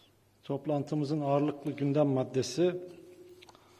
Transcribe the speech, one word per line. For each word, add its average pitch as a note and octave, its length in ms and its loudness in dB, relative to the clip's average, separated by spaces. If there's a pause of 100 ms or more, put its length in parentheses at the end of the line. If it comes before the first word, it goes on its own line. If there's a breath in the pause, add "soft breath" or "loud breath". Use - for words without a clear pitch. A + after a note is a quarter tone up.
(440 loud breath)
Toplantımızın D3 760 -2
ağırlıklı D3 520 0
gündem C#3+ 340 2
maddesi, C3+ 680 2 (1040 loud breath)